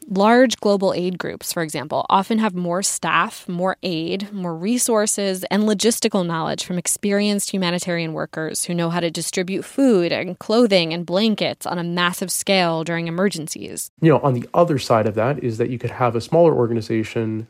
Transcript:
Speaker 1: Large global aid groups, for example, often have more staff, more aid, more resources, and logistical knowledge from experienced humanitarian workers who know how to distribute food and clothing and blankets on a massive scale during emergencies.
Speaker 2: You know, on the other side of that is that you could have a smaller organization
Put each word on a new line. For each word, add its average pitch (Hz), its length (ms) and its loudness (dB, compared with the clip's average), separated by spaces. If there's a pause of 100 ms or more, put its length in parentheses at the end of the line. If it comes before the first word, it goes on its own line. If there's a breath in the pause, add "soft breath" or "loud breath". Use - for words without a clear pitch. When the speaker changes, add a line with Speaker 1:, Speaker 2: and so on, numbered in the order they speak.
Speaker 1:
Large 220 520 4
global 196 320 2
aid 175 240 -2
groups, - 340 -10
for 175 100 -4
example, 147 480 -4
often 196 300 2
have 208 160 0
more 175 260 -2
staff, 170 680 -2
more 180 340 -2
aid, 180 480 -4
more 180 240 -6
resources, 208 920 0
and 202 180 2
logistical 214 640 0
knowledge 160 380 -4
from 180 140 -4
experienced 202 720 0
humanitarian 175 640 -2
workers 156 500 -6
who 175 100 -4
know 170 160 0
how 170 120 -2
to 170 100 0
distribute 175 520 -4
food 190 500 4
and 175 260 -4
clothing 196 540 4
and 170 120 -4
blankets 185 600 0
on 175 120 -2
a 175 60 -4
massive 175 480 0
scale 170 540 0
during 170 220 -4
emergencies. 165 920 -4
Speaker 2:
You 160 100 6
know, 131 100 6
on 135 160 0
the 117 180 -6
other 165 260 4
side 110 260 2
of 104 100 -2
that 127 280 0
is 113 140 -4
that 120 120 0
you 120 80 -4
could 117 140 -6
have 120 240 0
a 110 60 -2
smaller 165 320 4
organization 113 960 -2